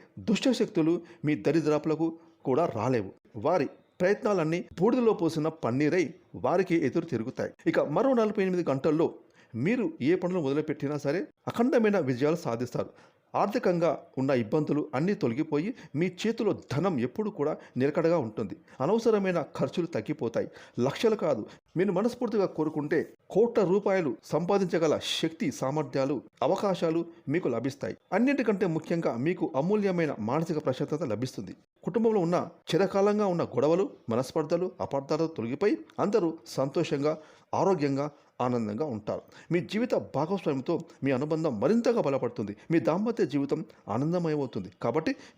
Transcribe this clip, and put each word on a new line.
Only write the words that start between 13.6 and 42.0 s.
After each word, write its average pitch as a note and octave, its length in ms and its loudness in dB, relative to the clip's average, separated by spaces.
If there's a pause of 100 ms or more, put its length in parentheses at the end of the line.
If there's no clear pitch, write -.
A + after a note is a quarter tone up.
ఉన్న C3 120 0
ఇబ్బందులు C#3+ 640 0
అన్నీ E3+ 200 0
తొలగిపోయి D#3 600 -2 (200)
మీ D#3 120 0
చేతిలో G#3 520 -2 (140)
ధనం D#3 280 0
ఎప్పుడు G#3 300 -4
కూడా D3+ 260 -2 (200)
నిలకడగా D#3 420 2
ఉంటుంది. A2+ 380 -4 (240)
అనవసరమైన F#3+ 640 2 (140)
ఖర్చులు E3+ 280 -2
తగ్గిపోతాయి. A2+ 640 -4 (300)
లక్షలు C#3+ 340 2
కాదు, D3+ 320 0 (300)
మీరు G3 160 2
మనస్ఫూర్తిగా G#3 540 0
కోరుకుంటే D3+ 680 -2 (180)
కోట్ల A#3 340 4
రూపాయలు F#3 600 2
సంపాదించగల E3+ 800 2
శక్తి, D#3+ 500 -2
సామర్థ్యాలు, C#3 720 -2 (200)
అవకాశాలు E3+ 640 0 (220)
మీకు E3 200 0
లభిస్తాయి. B2 480 -4 (160)
అన్నిటికంటే A3 540 2
ముఖ్యంగా E3 500 -2
మీకు D#3+ 400 -2
అమూల్యమైన F3+ 600 0
మానసిక D3+ 460 -2
ప్రశాంతత D3 380 -2
లభిస్తుంది. A2+ 540 -6 (260)
కుటుంబంలో A3 380 2
ఉన్న E3+ 280 0 (260)
చిరకాలంగా G3+ 520 2
ఉన్న F3 160 0
గొడవలు, D#3+ 480 2 (200)
మనస్పర్ధలు, E3 680 0
అపార్థాలు D3 460 0
తొలగిపోయి C#3 520 -2 (200)
అందరూ F3 480 0
సంతోషంగా, D3+ 720 -2 (360)
ఆరోగ్యంగా, D3 560 0 (300)
ఆనందంగా A#2+ 440 -2
ఉంటారు. G#2+ 380 -6 (300)
మీ F3 80 2
జీవిత A3+ 340 -2
భాగస్వామితో D#3 840 -2 (240)
మీ C3+ 60 2
అనుబంధం D3+ 500 0
మరింతగా A3+ 400 4